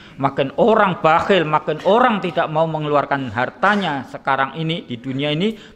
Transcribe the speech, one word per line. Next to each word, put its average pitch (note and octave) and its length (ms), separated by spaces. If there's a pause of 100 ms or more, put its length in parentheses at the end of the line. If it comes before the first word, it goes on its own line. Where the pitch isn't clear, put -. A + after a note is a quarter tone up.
(160)
Makin C3+ 400
orang G#3 480
bakhil, E3+ 400
makin D#3 400
orang G#3+ 400
tidak E3 240
mau D#3 160
mengeluarkan D3 720
hartanya D3+ 720
sekarang C3+ 480
ini D#3+ 320
di B2 80
dunia C3+ 320
ini, F#3 320 (160)